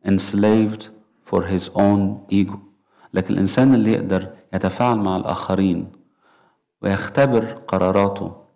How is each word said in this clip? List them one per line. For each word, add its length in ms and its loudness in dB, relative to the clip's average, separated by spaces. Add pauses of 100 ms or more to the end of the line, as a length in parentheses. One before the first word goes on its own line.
Enslaved 720 2 (480)
for 100 0
his 340 -4
own 600 0
ego. 220 0 (580)
لكن 200 -2
الإنسان 400 4
اللي 180 2
يقدر 380 -2 (220)
يتفاعل 460 0
مع 180 -2
الآخرين 760 -2 (920)
ويختبر 600 0
قراراته 920 -2 (200)